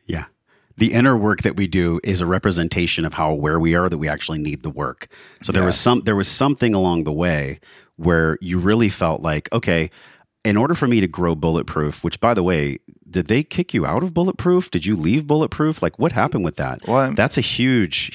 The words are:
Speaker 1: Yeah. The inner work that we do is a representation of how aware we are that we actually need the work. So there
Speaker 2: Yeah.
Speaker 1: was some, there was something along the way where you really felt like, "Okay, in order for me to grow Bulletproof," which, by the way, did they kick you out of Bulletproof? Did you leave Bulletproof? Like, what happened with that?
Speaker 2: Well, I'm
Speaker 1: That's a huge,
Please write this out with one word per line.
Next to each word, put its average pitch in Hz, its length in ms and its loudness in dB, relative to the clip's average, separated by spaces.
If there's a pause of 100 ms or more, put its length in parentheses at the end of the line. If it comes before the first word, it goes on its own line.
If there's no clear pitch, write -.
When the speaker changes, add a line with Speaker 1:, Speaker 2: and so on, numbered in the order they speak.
Speaker 1:
Yeah. 78 200 -8 (520)
The 110 160 2
inner 123 240 6
work 104 260 2
that 107 140 2
we 98 100 0
do 85 360 0
is 92 180 0
a 87 40 0
representation 85 800 0
of 78 100 -6
how 80 140 0
aware 76 300 0
we 82 160 2
are 90 140 2
that 85 80 -4
we 76 120 -4
actually 76 300 -6
need 73 240 -6
the 80 60 -8
work. 69 380 -10 (340)
So - 120 -6
there 95 100 2
Speaker 2:
Yeah. 90 40 2
Speaker 1:
was 90 120 2
some, 123 260 2
there 107 120 2
was 98 100 0
something 131 460 0
along 90 320 2
the 76 80 -4
way 73 460 -2 (380)
where 80 440 2
you 90 180 -4
really 107 300 2
felt 82 320 -2
like, 76 320 -4
"Okay, 85 360 0 (540)
in 104 140 2
order 139 180 2
for 147 100 -2
me 120 140 2
to 95 80 2
grow 85 260 0
Bulletproof," 78 720 -2
which, 82 160 -4
by 117 140 2
the 95 100 0
way, 76 360 0 (300)
did 85 200 -2
they 123 120 2
kick - 320 -6
you 90 120 0
out 95 180 -2
of 180 100 -6
Bulletproof? 180 560 0
Did 82 160 -4
you 104 120 0
leave 110 280 0
Bulletproof? 151 560 0
Like, - 160 -2
what 151 140 0
happened 113 320 0
with 78 140 -4
that? 65 280 -6
Speaker 2:
Well, 120 120 2
I'm 135 180 0
Speaker 1:
That's 123 220 2
a 123 40 0
huge, 120 720 0